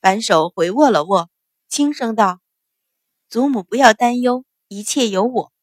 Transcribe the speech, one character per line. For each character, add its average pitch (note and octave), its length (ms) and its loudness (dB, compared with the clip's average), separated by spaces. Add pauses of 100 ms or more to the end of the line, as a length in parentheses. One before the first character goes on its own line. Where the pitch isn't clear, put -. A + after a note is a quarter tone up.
反 G3 200 0
手 F3 280 0
回 F3 220 -4
握 C4+ 180 4
了 D#3+ 160 0
握， F3+ 240 -2 (400)
轻 D4 240 -2
声 A3+ 220 -6
道 F#3+ 260 0 (880)
：“祖 B3 180 0
母 B3+ 140 -2
不 F3+ 140 -10
要 B3 180 4
担 B3 280 0
忧， B3 220 -2 (240)
一 G3+ 140 -16
切 A#3+ 260 -2
有 F#3+ 160 0
我。” A#3+ 400 -4